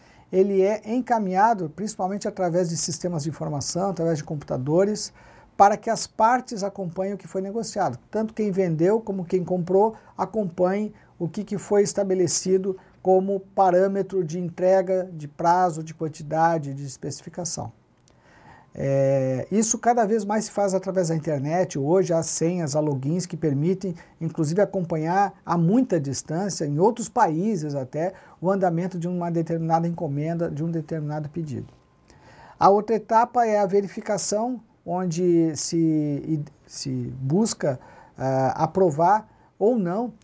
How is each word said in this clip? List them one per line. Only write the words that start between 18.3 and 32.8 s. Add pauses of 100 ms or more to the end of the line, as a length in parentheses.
É,
isso
cada
vez
mais
se
faz
através
da
internet.
Hoje
há
senhas,
há
logins
que
permitem, (240)
inclusive,
acompanhar (100)
a
muita
distância,
em
outros
países
até, (260)
o
andamento
de
uma
determinada
encomenda,
de
um
determinado
pedido. (920)
A
outra